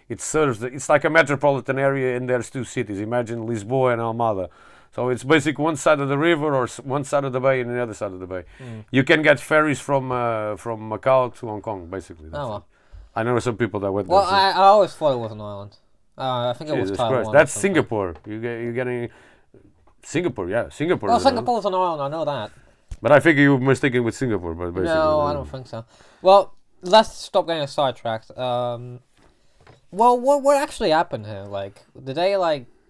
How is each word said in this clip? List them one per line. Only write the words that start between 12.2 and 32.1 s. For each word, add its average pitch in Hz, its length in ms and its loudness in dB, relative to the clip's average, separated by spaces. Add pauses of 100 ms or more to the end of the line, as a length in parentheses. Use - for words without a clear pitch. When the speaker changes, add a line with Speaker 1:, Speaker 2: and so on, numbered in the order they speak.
Speaker 1:
That's 143 120 -10
Speaker 2:
Oh, 135 40 -8
Speaker 1:
it. 117 40 -8
Speaker 2:
well. 101 160 -12 (500)
Speaker 1:
I 113 60 -2
know 120 160 0
some 110 200 -2
people 107 240 -2
that 98 100 -2
went 98 160 -2
Speaker 2:
Well, 196 140 6
Speaker 1:
there, 180 80 0
so 196 60 2
Speaker 2:
I, 196 140 4
I 185 240 6
always 202 220 6
thought 147 180 2
it 123 60 -2
was 113 120 -8
an 107 100 -14
island. 101 360 -12 (400)
Uh, 127 320 -2
I 123 80 -2
think 156 120 -12
it 151 40 -2
was 98 160 -2
Speaker 1:
Jesus 98 80 -4
Speaker 2:
Taiwan 117 160 0
Speaker 1:
Christ. 107 160 0
Speaker 2:
or 110 40 -4
Speaker 1:
That's 147 200 4
Speaker 2:
something. 196 220 -2
Speaker 1:
Singapore. 104 380 -2 (140)
You 110 140 -10
get, 117 200 -8
you're 117 120 -6
getting 123 360 -6 (920)
Singapore, 139 460 -4
yeah. 110 200 -2
Singapore 156 400 -2
Speaker 2:
Well, 233 80 4
Speaker 1:
is - 60 0
an 262 40 6
island. 262 100 4
Speaker 2:
Singapore's 226 280 -2
an 190 100 0
island, 170 260 0
I 139 80 -4
know 175 160 -4
that. 107 260 -6 (500)
Speaker 1:
But 120 120 2
I 139 80 8
think 156 160 4
you're 143 200 6
mistaken 131 460 2
with 113 120 -2
Singapore, 92 380 -4
but 87 200 -6
basically, 95 200 -2
Speaker 2:
No, 156 280 2
I 147 80 0
Speaker 1:
yeah. 147 40 -4
Speaker 2:
don't 139 160 -8
think 131 180 -16
so. 113 180 -14 (360)
Well, 190 320 6 (280)
let's 208 320 4
stop - 340 -2
getting 160 200 -4
sidetracked. 123 720 -4
Um, 123 600 -6 (920)
well, 240 280 4
what, 277 240 2
what 277 180 6
actually 240 300 -2
happened 135 340 0
here? 101 180 -12
Like, 101 400 -8 (200)
did 135 120 -8